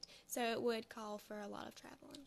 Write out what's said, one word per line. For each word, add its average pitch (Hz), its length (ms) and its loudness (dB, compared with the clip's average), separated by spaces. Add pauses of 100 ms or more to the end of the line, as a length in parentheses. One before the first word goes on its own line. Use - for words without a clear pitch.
(280)
So 247 160 4
it 226 180 6
would 233 260 4
call 214 300 -4
for 208 240 -6
a 202 60 -4
lot 208 200 -4
of - 60 -8
traveling. - 540 -12